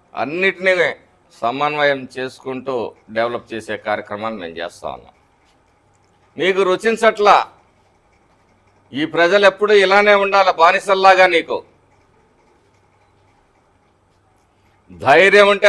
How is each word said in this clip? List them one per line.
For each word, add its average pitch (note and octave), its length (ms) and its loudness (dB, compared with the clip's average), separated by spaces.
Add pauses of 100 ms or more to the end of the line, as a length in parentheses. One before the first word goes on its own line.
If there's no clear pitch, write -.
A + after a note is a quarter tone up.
(140)
అన్నిటినీ F3+ 800 -2 (500)
సమన్వయం C#3+ 600 -4 (160)
చేసుకుంటూ C3 600 -10 (400)
డెవలప్ A#2 360 -6
చేసే G#2+ 240 -10 (120)
కార్యక్రమాన్ని G#2 560 -8
మేము E2 160 -14
చేస్తా - 260 -14 (100)
ఉన్నాం. - 140 -20 (1300)
నీకు F#3 320 -2
రుచించట్లా, G#3+ 680 2 (1600)
ఈ C#3 100 -6 (100)
ప్రజలు F3 360 2
ఎప్పుడు G#3 240 0 (100)
ఇలానే G#3 300 2 (100)
ఉండాలి G3 340 2
బానిసల్లాగా. F#3+ 680 4 (100)
నీకు C3 200 -4 (3500)
ధైర్యం F#3+ 480 4
ఉంటే G3+ 160 0